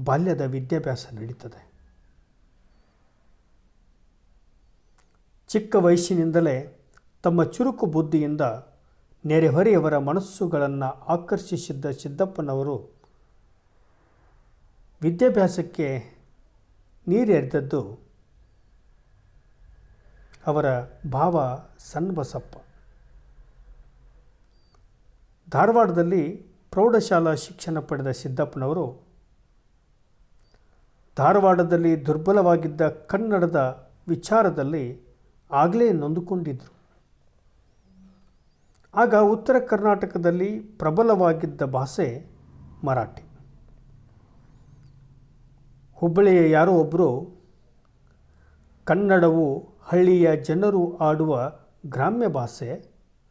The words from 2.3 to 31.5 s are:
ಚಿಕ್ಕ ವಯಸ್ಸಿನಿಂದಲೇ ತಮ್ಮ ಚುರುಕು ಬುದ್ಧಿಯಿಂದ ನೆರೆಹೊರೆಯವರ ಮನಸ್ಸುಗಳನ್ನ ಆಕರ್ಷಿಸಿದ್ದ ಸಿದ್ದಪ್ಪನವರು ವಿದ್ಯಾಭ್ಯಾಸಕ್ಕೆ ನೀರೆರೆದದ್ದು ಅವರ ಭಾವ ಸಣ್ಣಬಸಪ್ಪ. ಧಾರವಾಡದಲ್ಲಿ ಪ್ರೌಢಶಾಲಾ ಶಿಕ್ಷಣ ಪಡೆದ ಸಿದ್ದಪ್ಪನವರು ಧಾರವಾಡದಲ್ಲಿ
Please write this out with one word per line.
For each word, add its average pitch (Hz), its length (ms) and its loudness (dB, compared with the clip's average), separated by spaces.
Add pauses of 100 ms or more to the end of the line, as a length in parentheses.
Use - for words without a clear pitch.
ಚಿಕ್ಕ 214 280 -4
ವಯಸ್ಸಿನಿಂದಲೇ 165 1080 2 (380)
ತಮ್ಮ 170 200 2
ಚುರುಕು 254 420 -2
ಬುದ್ಧಿಯಿಂದ 151 560 -2 (840)
ನೆರೆಹೊರೆಯವರ 156 720 2
ಮನಸ್ಸುಗಳನ್ನ 143 840 -4
ಆಕರ್ಷಿಸಿದ್ದ 160 1080 -6
ಸಿದ್ದಪ್ಪನವರು 143 1000 -6 (2000)
ವಿದ್ಯಾಭ್ಯಾಸಕ್ಕೆ 170 1000 0 (1040)
ನೀರೆರೆದದ್ದು 143 920 -2 (2500)
ಅವರ 151 180 0 (460)
ಭಾವ 143 480 -2 (180)
ಸಣ್ಣಬಸಪ್ಪ. 156 800 -8 (3000)
ಧಾರವಾಡದಲ್ಲಿ 175 1040 0 (180)
ಪ್ರೌಢಶಾಲಾ 190 640 2
ಶಿಕ್ಷಣ 156 440 -8
ಪಡೆದ 135 320 -6
ಸಿದ್ದಪ್ಪನವರು 139 960 -6 (2000)
ಧಾರವಾಡದಲ್ಲಿ 170 880 4